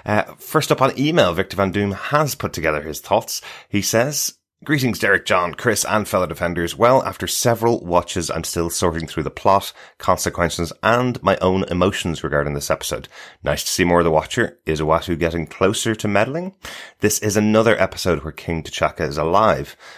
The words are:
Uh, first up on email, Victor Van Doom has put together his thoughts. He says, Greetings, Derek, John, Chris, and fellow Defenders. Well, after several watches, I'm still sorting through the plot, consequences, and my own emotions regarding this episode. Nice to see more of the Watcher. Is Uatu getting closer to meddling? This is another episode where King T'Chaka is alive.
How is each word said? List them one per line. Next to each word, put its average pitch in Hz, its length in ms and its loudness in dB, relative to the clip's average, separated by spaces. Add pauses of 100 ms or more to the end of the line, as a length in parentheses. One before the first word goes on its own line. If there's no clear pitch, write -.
Uh, 104 200 0 (160)
first - 320 -2
up 131 100 2
on 131 180 2
email, 143 340 4
Victor 92 240 -2
Van 95 140 2
Doom 101 200 0
has 143 420 -2
put - 200 -6
together 78 280 0
his 76 200 -10
thoughts. - 400 -2 (280)
He 101 140 0
says, 131 540 -2 (260)
Greetings, 131 340 0
Derek, 98 280 2
John, 90 280 0
Chris, - 320 0
and 104 220 0
fellow 92 180 0
Defenders. 85 500 -4
Well, 123 280 4
after - 240 -6
several 117 580 0
watches, 87 460 0
I'm 82 120 -4
still 85 280 -4
sorting 82 360 -2
through - 140 -6
the 71 80 -4
plot, - 420 2 (280)
consequences, 87 840 -2
and 120 400 2
my 95 160 2
own 92 280 2
emotions 90 580 0
regarding 73 320 -2
this 71 160 -4
episode. - 360 -4 (360)
Nice 73 200 -2
to - 60 -6
see - 140 0
more 87 160 4
of 85 40 4
the 82 80 2
Watcher. - 540 0
Is 78 160 -2
Uatu 80 360 0
getting 82 280 -2
closer 107 480 -2
to 110 140 -4
meddling? 131 480 -2 (460)
This 104 180 2
is 107 180 -2
another 107 420 4
episode 85 440 0
where 76 80 -8
King 82 320 -6
T'Chaka - 380 -4
is 76 180 -2
alive. 82 580 2 (200)